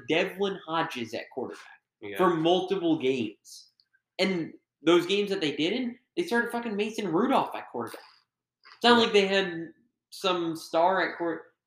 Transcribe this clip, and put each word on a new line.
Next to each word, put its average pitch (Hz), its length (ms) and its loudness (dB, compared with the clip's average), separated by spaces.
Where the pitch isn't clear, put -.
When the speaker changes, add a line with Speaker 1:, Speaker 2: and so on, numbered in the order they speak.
Speaker 1:
Devlin 185 580 0
Hodges 127 480 -4
at - 200 -8
quarterback 104 260 -8
Speaker 2:
Yeah. 101 160 -10
Speaker 1:
for 180 160 4
multiple 170 640 2
games. - 720 -4
And 185 360 -2
those 170 240 4
games 202 240 0
that 196 120 -4
they 143 160 -2
didn't, 233 400 -2
they 180 80 0
started 233 300 0
fucking 233 240 -6
Mason 208 340 -4
Rudolph 208 420 2
at - 160 -12
quarterback. 113 300 -10
It's - 40 0
not 240 120 8
Speaker 2:
Yeah. 226 60 4
Speaker 1:
like 226 100 0
they 202 140 6
had 180 460 -2
some 175 460 -2
star 175 460 2
at 160 160 -4
quar-, 165 300 -6